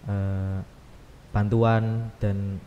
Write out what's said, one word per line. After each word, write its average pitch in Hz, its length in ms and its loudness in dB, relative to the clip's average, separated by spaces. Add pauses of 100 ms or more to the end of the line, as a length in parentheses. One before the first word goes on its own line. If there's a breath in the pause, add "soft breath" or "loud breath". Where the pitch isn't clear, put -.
eh, 95 520 -2 (680)
bantuan 113 880 2
dan 98 480 -2